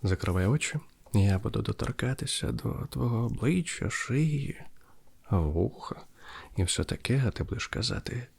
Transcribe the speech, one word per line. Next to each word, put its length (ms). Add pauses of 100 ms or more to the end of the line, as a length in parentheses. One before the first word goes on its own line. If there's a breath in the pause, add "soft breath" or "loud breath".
Закривай 420
очі. 340 (340)
Я 260
буду 220
доторкатися 880
до 380
твого 360
обличчя, 640
шиї, 720 (680 soft breath)
вуха 760 (500 loud breath)
і 80
все 200
таке, 440
а 40
ти 120
будеш 240
казати 600 (120)